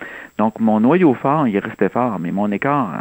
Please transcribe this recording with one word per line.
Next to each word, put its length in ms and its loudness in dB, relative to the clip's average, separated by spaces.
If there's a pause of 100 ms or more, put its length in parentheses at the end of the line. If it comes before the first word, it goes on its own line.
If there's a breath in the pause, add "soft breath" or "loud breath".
(380 loud breath)
Donc, 220 -2
mon 220 2
noyau 320 4
fort, 340 0
il 120 0
restait 280 -2
fort, 320 -2
mais 140 -6
mon 180 -2
écart 380 0 (120)